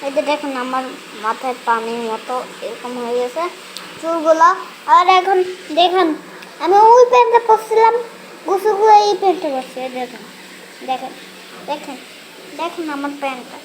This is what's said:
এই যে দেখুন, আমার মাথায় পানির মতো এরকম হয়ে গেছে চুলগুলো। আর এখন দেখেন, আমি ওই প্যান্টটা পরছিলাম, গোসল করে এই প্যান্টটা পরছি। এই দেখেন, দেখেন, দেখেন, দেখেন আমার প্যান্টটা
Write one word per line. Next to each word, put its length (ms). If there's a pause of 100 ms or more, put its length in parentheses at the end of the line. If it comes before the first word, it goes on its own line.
এই 100
যে 140
দেখুন, 220 (120)
আমার 200 (420)
মাথায় 300 (100)
পানির 440
মতো 260 (300)
এরকম 260 (100)
হয়ে 200
গেছে 220 (560)
চুলগুলো। 500 (440)
আর 120 (140)
এখন 180 (420)
দেখেন, 280 (560)
আমি 120 (180)
ওই 180
প্যান্টটা 360
পরছিলাম, 460 (540)
গোসল 320
করে 160 (120)
এই 140
প্যান্টটা 320
পরছি। 320
এই 140
দেখেন, 240 (680)
দেখেন, 220 (580)
দেখেন, 280 (640)
দেখেন 260 (100)
আমার 260
প্যান্টটা 440